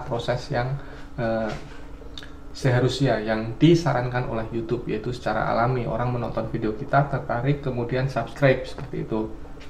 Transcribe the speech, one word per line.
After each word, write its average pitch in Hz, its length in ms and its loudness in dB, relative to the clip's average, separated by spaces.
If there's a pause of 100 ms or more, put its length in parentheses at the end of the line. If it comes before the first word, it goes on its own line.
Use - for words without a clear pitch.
proses 120 480 -2
yang, 127 240 0 (400)
eh, 113 320 0 (1040)
seharusnya 123 640 4
yang 110 400 -2
disarankan 127 720 4
oleh 110 240 -2
YouTube, 117 320 -2
yaitu 107 240 -2
secara 110 400 0
alami 117 400 2
orang 123 240 0
menonton 117 400 -2
video 110 160 0
kita 139 400 2
tertarik 123 560 0
kemudian 120 400 0
subscribe 127 560 2
seperti - 400 -6
itu. 110 240 -2 (440)